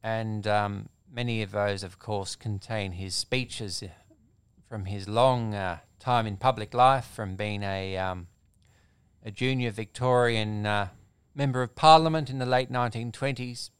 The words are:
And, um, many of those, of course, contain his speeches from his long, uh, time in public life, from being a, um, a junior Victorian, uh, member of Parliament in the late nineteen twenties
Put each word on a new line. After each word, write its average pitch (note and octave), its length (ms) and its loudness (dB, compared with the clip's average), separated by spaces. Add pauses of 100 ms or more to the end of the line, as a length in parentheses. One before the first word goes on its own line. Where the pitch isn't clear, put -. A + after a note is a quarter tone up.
And, A2 460 -4
um, G#2 400 0 (240)
many A#2+ 300 -4
of G2+ 100 -6
those, G2+ 320 -2
of F2+ 160 -14
course, G2+ 380 -6
contain G2+ 560 -6
his F#2 220 -10
speeches A#2 680 -6 (880)
from G#2 160 -8
his G2 240 -8
long, A#2 440 2
uh, F#2 260 -4 (200)
time A#2+ 280 0
in G2 100 -6
public A2+ 360 -2
life, C3 320 6
from F#2+ 300 -8
being G#2 280 -4
a, F#2+ 340 -4
um, F#2 300 -4 (960)
a A2 80 -10
junior B2+ 400 -2
Victorian, A2 920 0
uh, G#2 240 0 (440)
member C3 300 0
of A2+ 120 -8
Parliament D#3+ 540 8
in C3+ 80 -6
the B2+ 80 -2
late B2+ 240 2
nineteen A#2+ 420 -2
twenties B2 680 -6